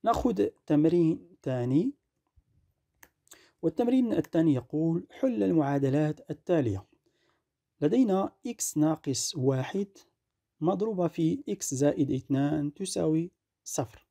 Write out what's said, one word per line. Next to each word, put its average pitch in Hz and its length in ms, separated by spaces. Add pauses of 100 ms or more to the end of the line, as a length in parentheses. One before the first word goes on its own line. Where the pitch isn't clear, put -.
نأخذ 226 440 (200)
تمرين 160 600 (140)
ثاني، 131 500 (1700)
والتمرين 240 500
الثاني 165 420
يقول: 165 560
حل 233 320
المعادلات 151 880
التالية. 135 540 (960)
لدينا 196 520 (140)
إكس - 300
ناقص 151 600
واحد 135 520 (720)
مضروبة 180 480
في 165 400
إكس 196 260
زائد 143 360
اثنان 143 640
تساوي 170 560 (340)
صفر. - 460